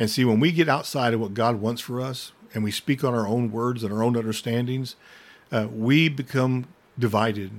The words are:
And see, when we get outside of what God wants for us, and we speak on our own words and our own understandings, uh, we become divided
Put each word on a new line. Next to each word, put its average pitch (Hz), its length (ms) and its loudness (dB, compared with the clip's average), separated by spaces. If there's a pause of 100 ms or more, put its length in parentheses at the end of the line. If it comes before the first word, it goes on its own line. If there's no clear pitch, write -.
And 113 80 2
see, 127 160 0
when 110 140 4
we 160 140 4
get 160 160 2
outside 131 440 0
of 113 60 0
what 101 160 -4
God 113 260 2
wants 117 200 -2
for 123 200 -8
us, 127 300 -8 (240)
and 110 80 -2
we 104 80 0
speak 135 320 -2
on 127 140 0
our 110 100 0
own 117 240 0
words 117 320 -2
and 104 100 -4
our 104 80 -2
own 120 160 2
understandings, 120 800 -2 (560)
uh, 110 220 0
we 131 360 4
become 131 600 -2 (280)
divided 104 640 0